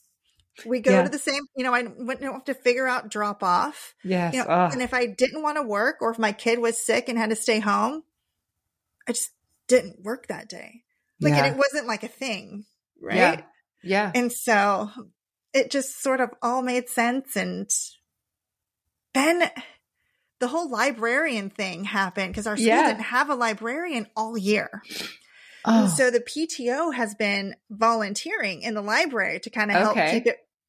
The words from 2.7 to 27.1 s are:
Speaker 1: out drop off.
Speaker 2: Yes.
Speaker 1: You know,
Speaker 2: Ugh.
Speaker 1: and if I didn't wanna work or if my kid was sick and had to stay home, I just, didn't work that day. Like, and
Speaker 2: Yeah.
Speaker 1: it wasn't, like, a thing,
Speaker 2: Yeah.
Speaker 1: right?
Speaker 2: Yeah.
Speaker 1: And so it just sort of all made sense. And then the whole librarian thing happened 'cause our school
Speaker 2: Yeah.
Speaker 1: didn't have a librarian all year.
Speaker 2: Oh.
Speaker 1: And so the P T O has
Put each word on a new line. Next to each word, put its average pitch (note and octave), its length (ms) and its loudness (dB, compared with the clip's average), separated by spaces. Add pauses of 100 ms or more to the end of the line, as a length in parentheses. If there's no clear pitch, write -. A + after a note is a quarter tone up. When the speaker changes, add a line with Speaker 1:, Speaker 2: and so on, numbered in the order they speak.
Speaker 1:
out B3+ 220 -2
drop G#3 340 -4
off. F#3 520 0 (100)
Speaker 2:
Yes. F3+ 300 0
Speaker 1:
You B3+ 60 0
know, - 60 -2
Speaker 2:
Ugh. F3 260 4
Speaker 1:
and B3+ 100 -4
if B3 100 -4
I B3 140 2
didn't B3+ 360 0
wanna D4+ 200 -2
work A3+ 400 0
or A3+ 80 2
if A3+ 80 -6
my G#3+ 140 2
kid A#3 260 0
was A3+ 200 0
sick A3+ 300 0
and A#3+ 100 -4
had A3 120 0
to A3 60 0
stay A3 220 0
home, G#3+ 440 0 (1080)
I A#3+ 40 -4
just, - 200 -6 (360)
didn't A3 340 2
work A3 260 -8
that - 200 -10
day. - 340 -18 (380)
Like, D3 140 4
and D3 120 6
Speaker 2:
Yeah. - 60 2
Speaker 1:
it - 40 -6
wasn't, C#4 300 0
like, A3+ 160 -4
a A3 60 -10
thing, G#3+ 560 -10 (360)
Speaker 2:
Yeah. F3 300 4
Speaker 1:
right? E3 140 -6 (380)
Speaker 2:
Yeah. F#3+ 320 0
Speaker 1:
And B3 180 0
so G3+ 580 2 (600)
it C4+ 180 2
just C4 320 -4
sort C4 180 0
of A#3+ 100 0 (120)
all B3 200 0
made B3 260 -2
sense. B3 480 -2
And F#3 300 -4 (1500)
then D#4+ 360 4 (880)
the B3 80 0
whole D#4+ 200 -2
librarian A#3 840 0
thing F#3+ 340 -6
happened G3 500 -2
'cause G#3+ 120 -6
our G#3+ 100 -2
school A3+ 100 0
Speaker 2:
Yeah. B3+ 220 6
Speaker 1:
didn't A3+ 160 -2
have C#4 260 0
a C#4+ 40 0
librarian A#3+ 840 -4
all A3 200 -4
year. G#3 460 -2 (840)
Speaker 2:
Oh. A3+ 200 6
Speaker 1:
And F#3+ 80 4
so B3 180 4
the A#3 100 2
P D4 260 -4
T A#3+ 240 -4
O D#4 200 0
has A#3 240 -4